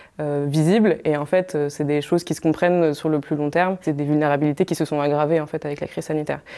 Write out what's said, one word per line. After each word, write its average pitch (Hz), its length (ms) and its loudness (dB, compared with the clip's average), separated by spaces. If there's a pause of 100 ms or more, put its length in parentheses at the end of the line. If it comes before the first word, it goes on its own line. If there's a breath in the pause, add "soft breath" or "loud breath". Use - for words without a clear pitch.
(200 loud breath)
euh, 143 260 -2
visibles. 165 580 4
Et 151 120 2
en 147 80 -4
fait, 185 300 0
euh, 147 140 0
c'est 147 160 -4
des 147 180 0
choses 175 220 0
qui 160 100 -4
se - 60 -10
comprennent 165 520 2
sur 151 160 -4
le 151 120 0
plus 151 160 -4
long 147 140 -2
terme. 185 300 0
C'est 151 160 -2
des 147 80 -2
vulnérabilités 147 600 2
qui 175 100 -2
se 160 100 -2
sont 147 160 -2
aggravées 147 400 2
en 151 60 -6
fait 156 180 -8
avec 147 160 -6
la 151 60 -6
crise - 180 -8
sanitaire. 151 360 -4 (180 loud breath)